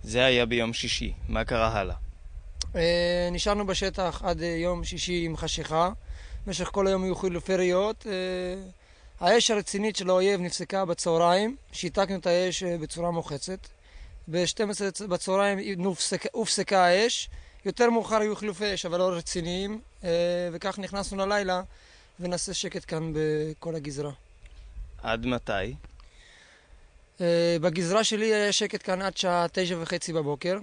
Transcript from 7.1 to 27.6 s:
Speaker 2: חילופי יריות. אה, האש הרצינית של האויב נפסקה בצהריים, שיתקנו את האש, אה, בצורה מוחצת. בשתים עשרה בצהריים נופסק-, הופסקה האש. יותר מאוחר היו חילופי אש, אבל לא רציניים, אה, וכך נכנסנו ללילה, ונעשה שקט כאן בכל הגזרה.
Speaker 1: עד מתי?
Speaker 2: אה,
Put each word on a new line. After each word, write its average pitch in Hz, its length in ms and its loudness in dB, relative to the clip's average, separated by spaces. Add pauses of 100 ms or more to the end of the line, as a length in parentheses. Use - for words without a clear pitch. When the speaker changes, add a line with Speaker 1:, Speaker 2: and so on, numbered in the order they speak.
Speaker 2:
חילופי 185 360 -2
יריות. 185 540 2
אה, 208 60 -6 (1080)
האש 220 300 6
הרצינית 208 460 0
של 185 140 -2
האויב 185 300 4
נפסקה 180 440 -2
בצהריים, 175 720 4 (160)
שיתקנו 190 440 0
את 180 100 -4
האש, 180 360 2
אה, 175 160 -2
בצורה 170 320 -4
מוחצת. 170 480 -4 (720)
בשתים 180 420 0
עשרה 202 180 -2 (200)
בצהריים 196 720 2
נופסק-, 185 520 -2
הופסקה 196 520 4
האש. 196 460 4 (340)
יותר 240 260 4
מאוחר 220 300 2
היו 214 160 0
חילופי 202 380 -2
אש, 180 120 -4
אבל 175 120 0
לא 185 140 4
רציניים, 180 680 -4 (240)
אה, 175 60 -2 (420)
וכך 190 260 -4
נכנסנו 196 480 -2
ללילה, 190 360 2 (580)
ונעשה 180 340 -4
שקט 180 340 -4
כאן 160 260 -4
בכל 156 600 -2
הגזרה. 147 360 -6 (920)
Speaker 1:
עד 113 240 -2
מתי? 117 480 -2 (1500)
Speaker 2:
אה, 170 400 4